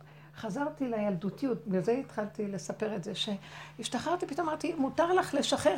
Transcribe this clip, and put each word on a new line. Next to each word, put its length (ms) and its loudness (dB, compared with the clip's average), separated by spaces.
חזרתי 520 -4
לילדותיות, 760 -2
בגלל 160 2
זה 100 4
התחלתי 560 -2
לספר 480 -4
את 80 -4
זה, 100 -6
שהשתחררתי, 1120 -2
פתאום 220 0
אמרתי, 260 0
"מותר 380 4
לך 220 4
לשחרר 440 4